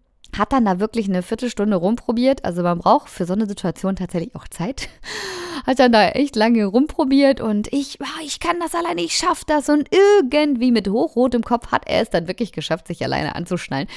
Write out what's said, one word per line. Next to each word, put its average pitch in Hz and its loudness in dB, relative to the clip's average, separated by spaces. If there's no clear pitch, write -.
Hat 208 0
dann 262 4
da 185 2
wirklich 214 -2
eine 180 0
Viertelstunde 214 -2
rumprobiert. 240 0
Also 175 -2
man 175 0
braucht 233 2
für - -6
so 180 -4
eine 214 0
Situation 196 -4
tatsächlich 170 -6
auch - -14
Zeit. - -8
<laughs> 349 -8
Hat 254 2
dann 247 6
da 214 6
echt - -2
lange 226 4
rumprobiert 269 2
und 214 -2
ich, 277 -4
ah, 302 -10
ich 285 -10
kann 339 -2
das 330 -4
alleine, 339 -2
ich 330 -4
schaff 330 -2
das. 302 0
Und 294 2
irgendwie 294 4
mit 214 2
hochrotem 247 0
Kopf - -4
hat - -2
er - 2
es 226 -2
dann 170 -2
wirklich 185 -6
geschafft, - -4
sich - -8
alleine 139 -4
anzuschnallen. 170 -6